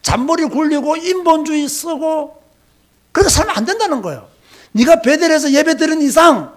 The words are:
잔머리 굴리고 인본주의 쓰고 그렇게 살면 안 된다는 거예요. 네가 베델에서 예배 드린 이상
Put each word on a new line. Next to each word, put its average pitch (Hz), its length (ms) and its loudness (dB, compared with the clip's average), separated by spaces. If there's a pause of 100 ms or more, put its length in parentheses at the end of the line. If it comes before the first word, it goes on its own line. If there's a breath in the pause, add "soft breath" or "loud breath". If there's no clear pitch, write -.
잔머리 311 420 -2
굴리고 294 520 -2
인본주의 320 680 0
쓰고 311 760 -6 (680)
그렇게 370 200 2
살면 370 260 -2
안 226 80 -2
된다는 359 380 -4
거예요. 139 240 -10 (460 soft breath)
네가 247 280 4
베델에서 311 500 2
예배 302 260 2
드린 320 240 0
이상 285 560 2